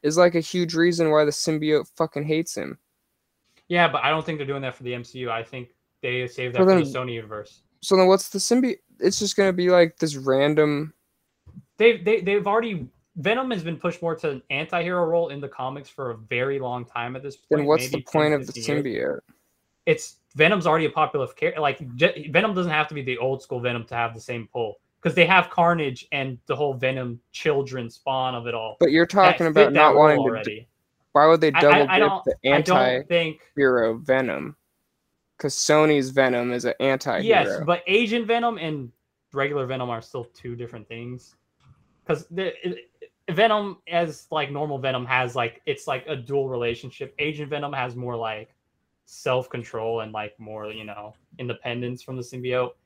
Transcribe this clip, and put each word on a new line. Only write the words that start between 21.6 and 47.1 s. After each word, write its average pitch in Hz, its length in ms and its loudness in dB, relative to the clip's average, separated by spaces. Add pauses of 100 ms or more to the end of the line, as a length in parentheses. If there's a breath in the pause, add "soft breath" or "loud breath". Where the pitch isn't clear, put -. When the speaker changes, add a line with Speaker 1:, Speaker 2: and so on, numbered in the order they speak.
Speaker 2:
Je-, 156 360 0
Venom 196 220 2
doesn't 180 180 -2
have 151 180 0
to 156 40 -14
be 143 80 -8
the 127 160 -4
old 131 240 -2
school 127 180 -8
Venom 120 260 -4
to - 100 -12
have 117 180 -2
the 113 60 -16
same 117 320 -10
pull, 113 280 -6 (220)
'cause 160 120 -2
they 165 120 4
have 180 260 4
Carnage 165 600 0
and 135 360 -6
the 139 80 -2
whole 139 180 -2
Venom 127 480 -4 (100)
children 131 600 -2
spawn 131 420 -4
of 120 140 -8
it 117 80 -6
all. 110 240 -6
Speaker 1:
But 165 120 6
you're 165 140 6
Speaker 2:
That - 60 -12
Speaker 1:
talking 180 340 2
Speaker 2:
fit 160 60 0
Speaker 1:
about 139 220 6
Speaker 2:
that 156 60 2
Speaker 1:
not 151 100 6
Speaker 2:
role - 100 6
Speaker 1:
wanting 151 180 6
to 139 60 0
d-, 123 60 0
Speaker 2:
already. 110 380 -8 (440)
Speaker 1:
why 147 160 6
would 160 140 6
they 156 120 4
Speaker 2:
I, 156 60 4
I, - 20 4
Speaker 1:
double 147 280 6
Speaker 2:
I 185 100 4
Speaker 1:
dip 220 100 6
Speaker 2:
don't, - 160 -4
Speaker 1:
the 131 260 0
Speaker 2:
I 147 100 4
don't 131 460 2
think 170 320 0 (160)
Speaker 1:
anti-hero 120 420 4
Venom? 127 580 -2 (840)
'Cause 143 160 -4
Sony's 151 560 4
Venom 123 420 2
is 123 140 -4
an 117 140 -2
anti-hero. 135 440 0
Speaker 2:
Yes, 190 420 2
but 175 200 0
Agent 220 400 2
Venom 233 320 0
and 151 340 -8 (400)
regular 139 360 -2
Venom 127 240 -6
are 113 100 -6
still 117 320 -10
two 120 220 -12
different 117 320 -14
things. 120 480 -14 (720)
'Cause 214 220 -4
the, 175 240 -6 (140)
it, - 220 -8 (400)
Venom, 202 480 2 (100)
as, 165 440 -2
like, 147 200 -2
normal 143 280 -4
Venom 127 260 -2
has, 127 300 0
like, 120 300 -4
it's, - 220 -6
like, 135 200 -6
a 156 80 -6
dual 135 340 -2
relationship. 120 720 -6